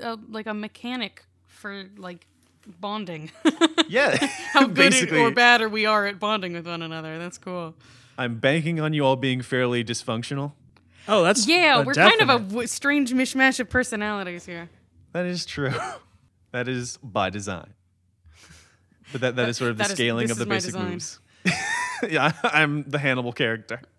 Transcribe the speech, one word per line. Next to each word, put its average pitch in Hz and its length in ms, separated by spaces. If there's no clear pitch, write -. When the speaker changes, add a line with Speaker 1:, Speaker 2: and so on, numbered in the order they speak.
Speaker 1:
a, 226 160
like, 220 180
a 220 60
mechanic 240 720
for, 196 380
like, 180 300
bonding. 180 580
<laughs> - 40
Speaker 2:
Yeah, 262 280
Speaker 1:
How 277 140
good 190 80
Speaker 2:
<laughs> 175 160
basically. 156 300
Speaker 1:
or 226 120
bad 240 300
are 220 60
we 214 180
are 214 200
at 202 140
bonding 208 320
with 170 140
one 170 160
another. 160 360
That's 175 200
cool. 175 360
Speaker 2:
I'm 120 220
banking 156 420
on 151 120
you 147 120
all 135 120
being 131 260
fairly 123 400
dysfunctional. 120 720
Speaker 3:
Oh, 202 160
that's, 202 240
Speaker 1:
Yeah, 320 300
Speaker 3:
uh, - 60
Speaker 1:
we're 269 100
kind 415 260
of 269 80
a 269 60
Speaker 3:
definite. 214 160
Speaker 1:
w-, 240 180
strange 285 440
mishmash 262 480
of - 100
personalities 208 760
here. 170 220
Speaker 2:
That 180 120
is 180 220
true. 135 260
<laughs> - 400
That 123 160
is 123 340
by 98 280
design. 95 420
But 123 100
that, 123 140
that 123 60
Speaker 1:
That, 120 60
Speaker 2:
is 120 80
sort 123 160
of 107 60
the 107 60
Speaker 1:
that 101 60
is, 98 60
Speaker 2:
scaling 117 320
Speaker 1:
this 117 40
Speaker 2:
of 113 60
the 120 60
Speaker 1:
is 101 40
my 226 60
Speaker 2:
basic 180 200
Speaker 1:
design. 180 160
Speaker 2:
moves. - 280
<laughs> 180 100
Yeah, 156 300
<laughs> - 60
I'm 151 400
the 139 140
Hannibal 127 320
character. 113 520